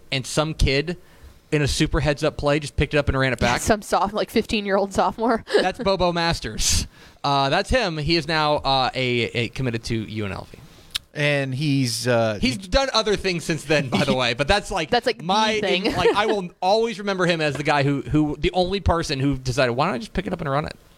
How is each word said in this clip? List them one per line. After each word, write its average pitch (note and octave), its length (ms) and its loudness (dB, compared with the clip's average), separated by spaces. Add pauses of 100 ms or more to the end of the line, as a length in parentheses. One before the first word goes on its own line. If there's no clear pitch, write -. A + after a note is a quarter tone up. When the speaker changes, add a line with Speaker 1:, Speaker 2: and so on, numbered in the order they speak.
(120)
Speaker 1:
and C3+ 160 -2
some D#3 260 0
kid D3+ 440 2 (540)
in D3+ 100 2
a C#3 60 2
super D#3+ 340 0
heads-up D3 360 0
play C#3+ 220 0
just C#3+ 160 -8
picked - 180 0
it D3+ 40 2
up C#3+ 120 2
and C3+ 80 0
ran C3 160 2
it A#2 60 -2
back? B2 220 2
Speaker 2:
Some G#3 200 2
soph-, G3 320 0
like, G3 160 -4
fifteen-year-old G3+ 640 0
sophomore. A3 580 0
<laughs> G#4 100 4
Speaker 1:
That's F#3 180 -2
Bobo F#3 320 0
Masters. E3+ 720 0 (380)
Uh, C#3 260 2
that's F3+ 200 0
him. G#3 280 2
He D#3 180 0
is D3+ 140 0
now, D3+ 280 2
uh, C3+ 380 2
a, B2 360 2
a A#2 180 -2
committed A#2 360 -4
to A#2+ 100 -2
U G#2+ 300 -6
N F#2+ 60 -6
L - 200 -10
V. - 60 -18 (560)
Speaker 3:
And C#3+ 400 0
he's, B2+ 540 0
uh, A2+ 320 2
Speaker 1:
He's B3 160 0
Speaker 3:
he F#3+ 120 -12
Speaker 1:
done C4+ 260 2
other A3 240 2
things F3+ 260 -2
since D#3 220 -4
then, C#3 240 2
by F3 160 0
the C3+ 80 2
Speaker 3:
<laughs> - 20 2
Speaker 1:
way. B2 200 0
But C#3 120 -2
that's, G3+ 240 2
like, E3+ 200 -4
Speaker 2:
That's, A#3+ 160 2
like, A3+ 100 0
the A#3 80 -14
Speaker 1:
my G#3+ 340 0
Speaker 2:
thing. F#3 260 0 (100)
Speaker 1:
like, F#3+ 200 4
I G#3 120 2
will G3 280 -2
Speaker 2:
<laughs> - 60 -20
Speaker 1:
always A3 380 2
remember G3 260 0
him E3+ 160 2
as D3+ 140 0
the D3+ 80 -8
guy D3 200 4
who, C#3 200 0
who, D3 360 0
the D3 140 0
only F#3 260 0
person E3 400 0
who C#3 180 0
decided, B2+ 340 0
"Why C3+ 160 0
don't B3+ 80 -2
I - 20 -4
just A3+ 160 -12
pick F#3+ 140 -4
it F3+ 60 -4
up F3 60 -6
and D#3 100 -6
run C#3 160 -2
it?" - 120 -10 (200)